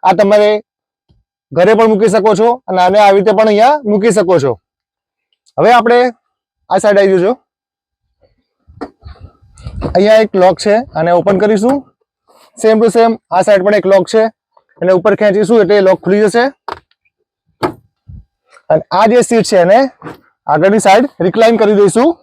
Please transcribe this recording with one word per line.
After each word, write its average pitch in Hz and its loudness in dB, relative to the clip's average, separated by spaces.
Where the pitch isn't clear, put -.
આ 185 2
તમારે 208 2
ઘરે 180 2
પણ 226 2
મૂકી 208 0
શકો 214 0
છો 220 0
અને 185 -4
આને 190 2
આવી 196 4
રીતે 202 0
પણ 220 2
અહીંયા 254 0
મૂકી 208 0
શકો 185 0
છો. 131 -2
હવે 202 2
આપણે 233 2
આ 185 -2
સાઈડ 208 0
આવી 190 0
જજો. 185 -2
અહીંયા 214 4
એક 202 -4
લોક 180 2
છે, 208 0
આને 160 -2
ઓપન 185 -2
કરીશું. 220 -2
સેમ 220 0
ટુ 226 2
સેમ 226 2
આ 185 0
સાઈડ 196 0
પણ 208 0
એક 185 -4
લોક 190 2
છે, 220 2
એને 180 0
ઉપર 202 0
ખેંચીશું 208 0
એટલે 196 0
લોક 180 0
ખુલી 202 0
જશે. 233 0
અને 160 0
આ 214 2
જે 240 2
સીટ 226 0
છે 202 2
એને 196 4
આગળની 180 0
સાઈડ 214 2
રિક્લાઇન 226 0
કરી 208 0
દઈશું. 214 2